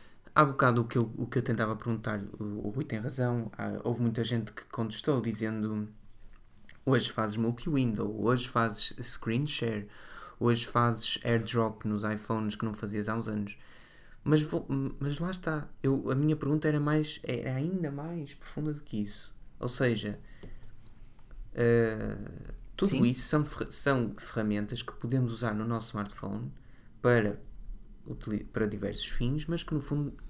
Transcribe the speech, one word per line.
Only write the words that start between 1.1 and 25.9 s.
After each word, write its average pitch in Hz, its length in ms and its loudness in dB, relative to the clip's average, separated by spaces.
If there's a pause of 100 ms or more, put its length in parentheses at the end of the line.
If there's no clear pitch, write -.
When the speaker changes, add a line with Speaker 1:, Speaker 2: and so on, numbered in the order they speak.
Speaker 1:
o 120 100 -2
que - 100 0
eu 117 60 2
tentava 110 320 2
perguntar, 110 460 -2 (180)
o, 104 280 -4
o - 20 0
Rui 131 160 -2
tem 110 140 -2
razão, 120 580 0
há, 104 260 -4
houve 120 180 0
muita 117 220 2
gente 113 280 0
que - 140 -12
contestou 117 560 0
dizendo: 107 680 -2 (960)
"Hoje 127 280 4
fazes 107 260 0
multi-window, 113 840 2
hoje 120 280 4
fazes - 520 2
screen 117 460 0
share, 113 420 -2 (520)
hoje 117 260 4
fazes 120 580 2
airdrop 113 640 2
nos 104 180 0
iPhones 107 520 0
que - 100 -2
não 110 80 0
fazias 104 340 -4
há 110 80 0
uns 113 120 -2
anos." 104 280 -2 (720)
Mas 151 140 8
vou, - 240 -2 (340)
mas 143 200 -2
lá 170 100 -2
está, 160 380 -2 (160)
eu, 135 260 2
a 135 60 4
minha 151 200 4
pergunta 151 320 2
era 151 120 4
mais, 151 440 2
era 127 300 -2
ainda 160 380 0
mais 151 420 -6
profunda 151 400 -4
do 147 80 -8
que - 220 -4
isso. - 280 -8 (280)
Ou 127 100 -2
seja, 110 500 2 (1300)
eh, 110 640 4 (580)
tudo 196 140 2
Speaker 2:
Sim. 131 160 4
Speaker 1:
isso 127 220 2
são 151 180 4
fer-, - 260 -6
são 123 460 2
ferramentas 107 640 -2
que - 120 -10
podemos 123 380 0
usar 117 220 -2
no 107 100 -2
nosso 117 260 -2
smartphone 104 600 -6 (520)